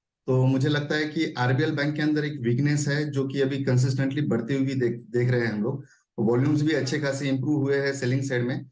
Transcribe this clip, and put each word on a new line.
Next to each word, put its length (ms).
तो 180
मुझे 240
लगता 260
है 100
कि 320
आरबीएल 380
बैंक 200
के 60
अंदर 240
एक 140
वीकनेस 480
है, 240
जो 160
कि 140
अभी 220
कंसिस्टेंटली 580
बढ़ती 340
हुई 180
देख, 180
देख 400
रहे 100
हैं 120
हम 100
लोग। 220
वॉल्यूम्स 420
भी 120
अच्छे 260
खासे 300
इम्प्रूव 320
हुए 160
हैं 160
सेलिंग 280
साइड 220
में, 280